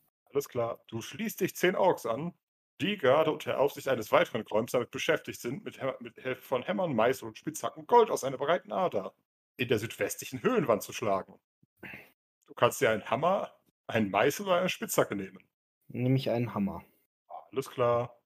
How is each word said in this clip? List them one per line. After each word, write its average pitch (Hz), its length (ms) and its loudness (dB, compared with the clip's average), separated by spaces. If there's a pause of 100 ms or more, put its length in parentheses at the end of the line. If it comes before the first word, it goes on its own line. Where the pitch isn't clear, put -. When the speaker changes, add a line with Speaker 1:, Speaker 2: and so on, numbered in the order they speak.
(340)
Speaker 1:
Alles - 160 -2
klar. 117 380 -4
Du 113 140 -8
schließt 196 400 -10
dich 180 140 -2
zehn 185 200 2
Orks - 300 2
an, 131 280 -4 (480)
die 202 160 -2
gerade 151 340 4
unter - 200 -4
der 127 80 0
Aufsicht 135 280 0
eines 117 240 -2
weiteren 135 320 2
Gräums 110 280 -2
damit 120 200 0
beschäftigt - 480 -2
sind, - 240 -6
mit 120 160 -12
Hämmer-, 127 200 -4
mit 117 200 -16
Hilfe 127 220 -6
von 127 220 -2
Hämmern, 185 320 -2
Meißel 117 320 2
und 110 100 -14
Spitzhacken - 480 -8
Gold 233 240 8
aus - 140 -2
einer 131 140 -4
breiten 151 340 0
Ader 117 420 0 (440)
in 127 100 -2
der 123 120 4
südwestlichen 110 600 -6
Höhlenwand 143 420 2
zu 110 100 -12
schlagen. 95 460 -4 (1080)
Du - 80 -20
kannst - 260 2
dir 123 80 4
einen 110 200 -2
Hammer, 170 440 -2 (340)
einen 110 220 0
Meißel 123 360 2
oder 185 120 2
eine 180 120 0
Spitzhacke - 460 0
nehmen. 95 320 -10 (420)
Speaker 2:
Nehme 127 260 2
ich 131 140 0
einen 117 260 0
Hammer. 95 280 -2 (680)
Speaker 1:
Alles 135 180 -6
klar. 120 560 0